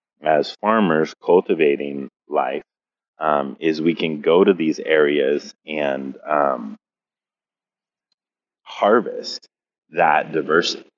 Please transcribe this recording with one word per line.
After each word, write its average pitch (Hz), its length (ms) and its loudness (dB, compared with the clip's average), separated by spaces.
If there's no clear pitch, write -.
as 76 380 0
farmers 95 540 2
cultivating 71 840 0
life, 71 360 -4
um, 73 420 -2
is 80 200 0
we 80 140 0
can 78 240 -4
go 87 240 4
to 98 100 6
these 80 260 -2
areas 73 760 0
and, 69 600 -6
um, 67 500 -2
harvest - 840 -2
that 78 420 2
diversity 78 640 -2